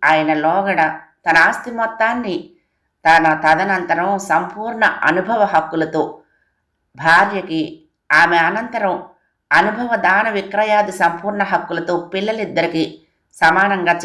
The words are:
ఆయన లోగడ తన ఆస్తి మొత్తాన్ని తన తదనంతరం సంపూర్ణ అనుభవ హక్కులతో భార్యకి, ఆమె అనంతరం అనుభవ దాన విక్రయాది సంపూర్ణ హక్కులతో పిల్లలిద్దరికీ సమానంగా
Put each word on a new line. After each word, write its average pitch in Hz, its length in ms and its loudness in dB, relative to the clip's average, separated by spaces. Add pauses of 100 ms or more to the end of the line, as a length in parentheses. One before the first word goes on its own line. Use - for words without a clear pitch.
ఆయన 156 300 2
లోగడ 165 680 0 (300)
తన - 80 2
ఆస్తి 185 340 2
మొత్తాన్ని 226 800 -4 (580)
తన 160 400 4
తదనంతరం 180 720 0
సంపూర్ణ 196 640 -2
అనుభవ 185 600 0
హక్కులతో 160 760 -2 (760)
భార్యకి, 170 880 0 (280)
ఆమె 165 260 4
అనంతరం 202 680 -2 (480)
అనుభవ 214 440 2
దాన 196 340 2
విక్రయాది 208 640 0
సంపూర్ణ 180 520 -2
హక్కులతో 170 560 -2
పిల్లలిద్దరికీ 190 1040 -4 (320)
సమానంగా 175 720 2